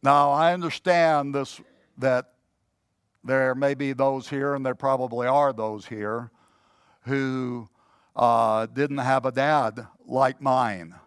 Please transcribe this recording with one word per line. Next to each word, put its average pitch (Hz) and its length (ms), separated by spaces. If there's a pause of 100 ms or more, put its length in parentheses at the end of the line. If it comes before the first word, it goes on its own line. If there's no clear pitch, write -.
Now, 143 280
I 160 240
understand 160 800
this, 139 260 (380)
that 127 340 (920)
there 131 320
may 139 200
be 139 180
those 135 360
here, 143 260
and 135 100
there 127 100
probably 127 520
are 139 260
those 110 320
here, 113 460 (720)
who, 127 680 (480)
uh, 113 500
didn't 139 320
have 131 280
a 127 60
dad 127 540 (200)
like 131 340
mine. 110 540 (120)